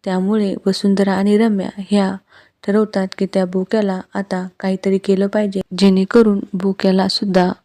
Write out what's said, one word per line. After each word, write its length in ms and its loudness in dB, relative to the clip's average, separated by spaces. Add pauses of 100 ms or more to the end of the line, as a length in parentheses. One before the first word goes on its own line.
त्यामुळे 500 -2 (100)
वसुंधरा 480 2
आणि 240 2
रम्या 400 0
ह्या 380 -2 (520)
ठरवतात 400 0 (100)
की 80 -2
त्या 200 -2
बोक्याला 560 -2 (120)
आता 340 -6 (120)
काहीतरी 380 -2
केलं 300 0
पाहिजे, 340 -2 (160)
जेणेकरून 600 4 (140)
बोक्याला 540 0
सुद्धा 440 0 (140)